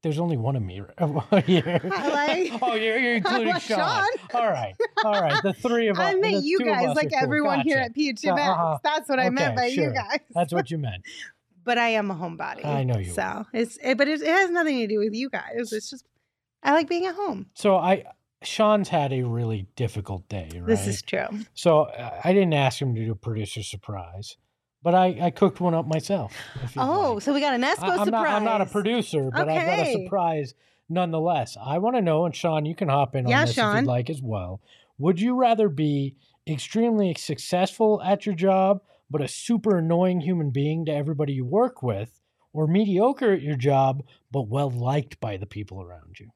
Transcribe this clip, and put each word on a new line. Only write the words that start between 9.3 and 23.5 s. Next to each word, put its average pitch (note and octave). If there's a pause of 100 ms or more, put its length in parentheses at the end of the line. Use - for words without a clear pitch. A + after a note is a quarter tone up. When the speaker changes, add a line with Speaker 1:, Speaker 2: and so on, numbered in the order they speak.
Speaker 2:
meant C4
Speaker 1:
Okay, G#3+
Speaker 2:
by B3
you B3+
Speaker 1:
sure. D3+
Speaker 2:
guys. B3 (140)
Speaker 1:
That's E3+
what F3
you E3
meant. G#2
Speaker 2:
<laughs> - (520)
But A#3+
I A#3+
am G#3+
a F#3
homebody. D#3
Speaker 1:
I C#3+
know B2
you F2+
Speaker 2:
So -
Speaker 1:
are. -
Speaker 2:
it's, A#3
it, B3+
but C#4
it, D4+
it D4
has F#4
nothing D#4+
to A3+
do G#3
with G#3
you B3
guys. A#3
It's G#3+
just, C4 (560)
I C#4
like D#4
being F4
at F#4
home. E4
Speaker 1:
So G3
I, F3+ (380)
Sean's G#3+
had C#3+
a C3
really A2+ (100)
difficult G2+
day, F2+
right? F2
Speaker 2:
This G#3+
is G2
true. - (260)
Speaker 1:
So, D#3
uh, B2
I F3
didn't F#3+
ask C3+
him C3
to A2+
do A2+
a -
producer G#2+